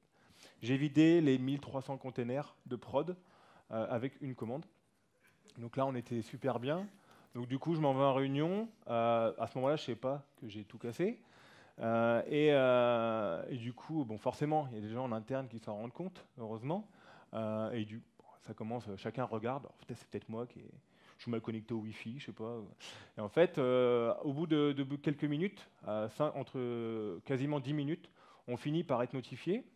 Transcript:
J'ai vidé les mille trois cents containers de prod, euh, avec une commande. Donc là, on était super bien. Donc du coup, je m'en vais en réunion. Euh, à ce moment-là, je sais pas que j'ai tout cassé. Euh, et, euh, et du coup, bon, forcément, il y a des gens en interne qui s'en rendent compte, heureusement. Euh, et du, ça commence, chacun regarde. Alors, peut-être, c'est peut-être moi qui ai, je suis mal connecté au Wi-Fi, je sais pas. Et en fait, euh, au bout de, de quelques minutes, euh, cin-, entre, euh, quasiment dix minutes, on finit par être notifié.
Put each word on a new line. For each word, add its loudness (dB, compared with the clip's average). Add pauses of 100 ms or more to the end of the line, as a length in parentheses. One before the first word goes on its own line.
(600)
J'ai 2
vidé 8
les 6
mille -2
trois -6
cents -8
containers -6 (120)
de -4
prod, -2 (540)
euh, -2
avec -4
une -8
commande. -6 (920)
Donc -12
là, 2
on -2
était -4
super -2
bien. -2 (460)
Donc -8
du -2
coup, 0
je 2
m'en 6
vais 4
en 6
réunion. 2 (200)
Euh, 4
à 0
ce -8
moment-là, 2
je -6
sais -4
pas -4 (160)
que -12
j'ai -10
tout -18
cassé. -2 (640)
Euh, 4
et, 4
euh, 4
et -6
du -6
coup, -6
bon, -6
forcément, 0
il -10
y -8
a -8
des -6
gens -4
en -4
interne -4
qui -12
s'en -8
rendent -10
compte, -12 (100)
heureusement. -6 (440)
Euh, -4
et -2
du, -12 (400)
ça -14
commence, -8
chacun -6
regarde. -4
Alors, -20
peut-être, -12
c'est -20
peut-être -8
moi -6
qui -20
ai, -18 (460)
je -20
suis -6
mal 0
connecté -6
au -2
Wi-Fi, -8
je -12
sais -10
pas. -6 (600)
Et -6
en -2
fait, 6
euh, 6 (100)
au -2
bout 0
de, 4
de -2 (140)
quelques 0
minutes, -2 (180)
euh, -2
cin-, 0
entre, -6
euh, -4
quasiment -2
dix -4
minutes, -4 (400)
on -4
finit -2
par 0
être -2
notifié. -4 (120)